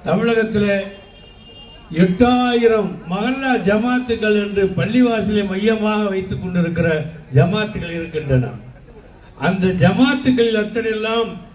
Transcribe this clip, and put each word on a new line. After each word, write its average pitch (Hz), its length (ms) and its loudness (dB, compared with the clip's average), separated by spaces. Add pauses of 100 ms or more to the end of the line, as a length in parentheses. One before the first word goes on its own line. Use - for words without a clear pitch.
தமிழகத்திலே 208 720 0 (1300)
எட்டாயிரம் 233 880 4 (180)
மகல்லா 254 440 -2 (140)
ஜமாத்துகள் 220 760 0
என்று 196 220 0 (100)
பள்ளிவாசலை 214 720 2
மையமாக 208 640 0
வைத்துக் 190 340 -4
கொண்டிருக்கிற 170 460 -2 (460)
ஜமாத்துகள் 175 640 0
இருக்கின்றன. 143 500 -2 (920)
அந்த 180 280 0 (160)
ஜமாத்துகளில் 233 800 2
அத்தனை 226 340 -4
எல்லாம் 220 340 -2 (240)